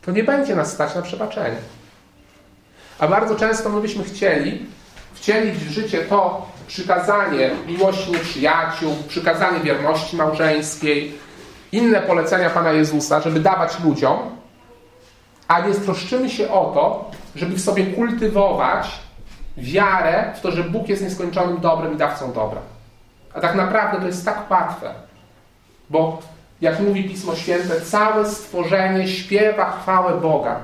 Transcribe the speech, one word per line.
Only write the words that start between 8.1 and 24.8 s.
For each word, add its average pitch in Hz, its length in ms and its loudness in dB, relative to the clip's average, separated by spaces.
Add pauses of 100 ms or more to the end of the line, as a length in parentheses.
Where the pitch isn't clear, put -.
nieprzyjaciół, 160 840 0 (120)
przykazanie 170 520 0
wierności 151 560 -2
małżeńskiej, 151 1000 0 (540)
inne 220 300 4
polecenia 170 480 2
Pana 165 220 2
Jezusa, 151 500 4
żeby 156 180 0
dawać 175 400 2
ludziom, 143 380 2 (1300)
a 170 120 4
nie 196 140 2
troszczymy 202 560 0
się - 220 -2
o 185 220 4
to, - 380 2 (240)
żeby 170 200 -4
w 185 60 -4
sobie 196 240 2
kultywować 196 1120 0 (580)
wiarę 170 800 2
w - 60 -16
to, 175 100 -2
że 165 120 0
Bóg 170 260 -4
jest 196 140 0
nieskończonym 175 560 -2
dobrem 160 340 0
i 151 40 -6
dawcą 143 360 -2
dobra. 110 260 -4 (720)
A - 80 -10
tak 175 140 2
naprawdę 196 440 0
to 185 80 -4
jest 180 180 -6
tak 208 260 -4
łatwe. - 560 -2 (840)